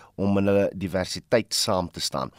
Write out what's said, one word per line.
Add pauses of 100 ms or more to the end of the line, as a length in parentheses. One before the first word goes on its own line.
(160)
om
in
hulle
diversiteit
saam
te
staan.